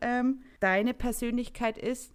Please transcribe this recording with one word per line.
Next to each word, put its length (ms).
ähm, 420
deine 320
Persönlichkeit 840
ist, 380